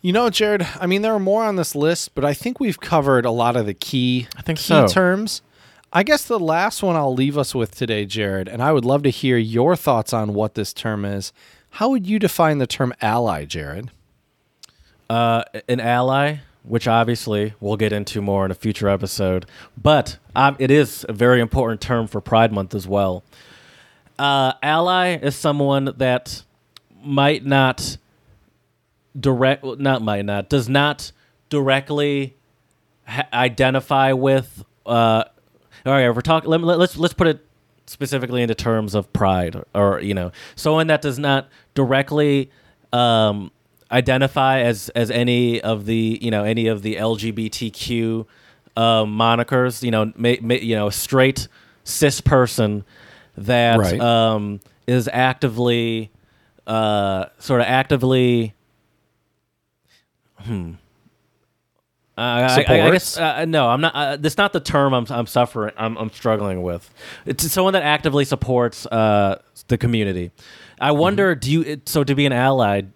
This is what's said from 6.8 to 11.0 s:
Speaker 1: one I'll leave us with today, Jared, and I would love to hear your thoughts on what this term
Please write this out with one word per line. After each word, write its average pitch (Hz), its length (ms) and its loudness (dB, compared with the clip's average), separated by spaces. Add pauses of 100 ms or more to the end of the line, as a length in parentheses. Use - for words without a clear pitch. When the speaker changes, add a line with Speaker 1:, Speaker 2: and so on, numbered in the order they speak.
Speaker 1:
one 180 140 0
I'll 143 180 0
leave 139 240 0
us 139 160 -4
with 117 220 -4
today, 110 300 -4
Jared, 98 420 -4
and 113 160 -8
I 147 80 2
would 131 140 2
love 143 180 0
to 143 60 2
hear 127 280 0
your 117 380 2
thoughts 120 380 -2
on 107 200 -2
what 104 200 -2
this 104 180 -6
term 107 320 -6